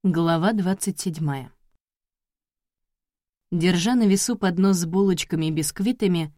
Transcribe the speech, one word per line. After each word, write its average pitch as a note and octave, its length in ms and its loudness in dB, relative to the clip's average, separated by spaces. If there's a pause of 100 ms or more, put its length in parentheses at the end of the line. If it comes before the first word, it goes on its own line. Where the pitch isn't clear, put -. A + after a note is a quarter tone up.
Глава E3 460 2
двадцать G3 480 -2
седьмая. D3 500 -6 (2000)
Держа F3 440 0
на A#3+ 120 4
весу G3 300 2
поднос F#3+ 400 2
с F3 80 -2
булочками E3+ 640 0
и D#3+ 40 0
бисквитами E3+ 880 -2